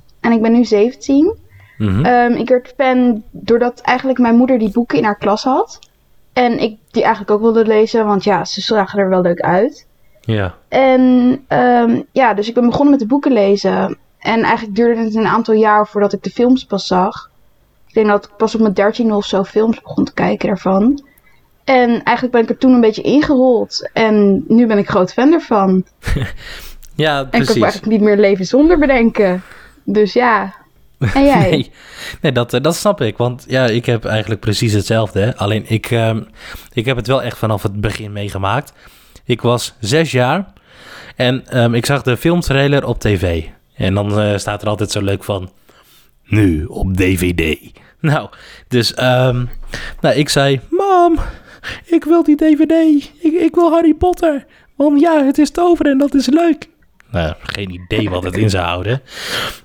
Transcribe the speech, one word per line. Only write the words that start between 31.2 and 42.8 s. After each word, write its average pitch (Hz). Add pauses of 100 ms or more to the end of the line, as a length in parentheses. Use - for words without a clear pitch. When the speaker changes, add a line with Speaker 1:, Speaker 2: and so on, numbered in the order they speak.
Speaker 1:
jij? 269
Speaker 2:
<laughs> -
Nee. 147 (500)
Nee, 151
dat, 120
eh, 123
dat 156
snap -
ik. 110
Want 123
ja, 131
ik 117
heb 117
eigenlijk 107
precies 110
hetzelfde, 107
hè. 117
Alleen 104
ik, 110
ehm, 113 (500)
ik 117
heb 127
het 110
wel 131
echt 117
vanaf 110
het 104
begin 104
meegemaakt. 101 (520)
Ik 120
was 120
zes 139
jaar. 131 (640)
En, 127
ehm, 117
ik 117
zag 139
de 123
filmtrailer 143